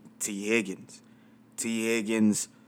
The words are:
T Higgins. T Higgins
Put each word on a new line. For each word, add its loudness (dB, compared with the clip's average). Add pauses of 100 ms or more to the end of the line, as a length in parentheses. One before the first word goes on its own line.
(200)
T -6
Higgins. -2 (560)
T -4
Higgins 2 (200)